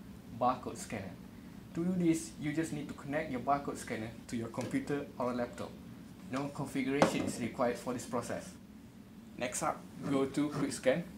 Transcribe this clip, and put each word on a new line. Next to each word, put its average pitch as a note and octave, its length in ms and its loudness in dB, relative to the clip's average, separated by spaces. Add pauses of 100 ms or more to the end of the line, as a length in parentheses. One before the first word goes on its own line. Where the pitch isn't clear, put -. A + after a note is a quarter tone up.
(360)
barcode B2 400 2
scanner. F#2+ 360 -4 (640)
To E3+ 80 2
do F#3 120 4
this, E3 440 4
you D3+ 120 0
just D#3 200 2
need D3 160 -4
to - 60 -6
connect D3 360 -2
your B2+ 80 0
barcode C#3 380 2
scanner A2+ 340 -4 (160)
to B2 100 -4
your A2+ 120 0
computer C#3 580 0 (100)
or B2 160 2
laptop. A#2+ 380 -2 (600)
No C#3+ 200 0
configuration C3+ 680 4
is - 180 0
required A#2+ 380 2
for B2+ 140 -2
this B2 120 -4
process. A2+ 460 -2 (880)
Next - 240 -2
up, D3+ 180 2 (300)
go C3+ 160 6
to D3 220 2
QuickScan. D3 560 4 (140)